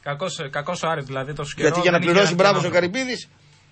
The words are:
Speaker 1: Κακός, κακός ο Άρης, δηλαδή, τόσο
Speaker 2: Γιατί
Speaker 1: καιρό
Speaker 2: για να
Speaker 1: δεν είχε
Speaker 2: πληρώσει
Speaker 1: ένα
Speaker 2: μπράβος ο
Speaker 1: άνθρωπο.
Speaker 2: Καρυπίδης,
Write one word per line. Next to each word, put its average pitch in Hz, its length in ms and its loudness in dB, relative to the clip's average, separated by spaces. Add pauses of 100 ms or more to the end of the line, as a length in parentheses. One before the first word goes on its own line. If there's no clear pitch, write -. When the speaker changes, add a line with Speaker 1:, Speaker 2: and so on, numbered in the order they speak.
Speaker 1:
Κακός, 147 360 -8 (120)
κακός 151 320 -6
ο 165 60 -2
Άρης, 151 160 -4
δηλαδή, 135 280 -8
τόσο 143 240 -8
Speaker 2:
Γιατί 147 140 4
Speaker 1:
καιρό 175 120 0
Speaker 2:
για 175 80 4
να 170 80 4
Speaker 1:
δεν 175 80 0
είχε 175 60 4
Speaker 2:
πληρώσει 185 220 6
Speaker 1:
ένα 180 80 2
Speaker 2:
μπράβος 190 200 4
ο 175 40 -2
Speaker 1:
άνθρωπο. 175 260 2
Speaker 2:
Καρυπίδης, 254 360 -6 (440)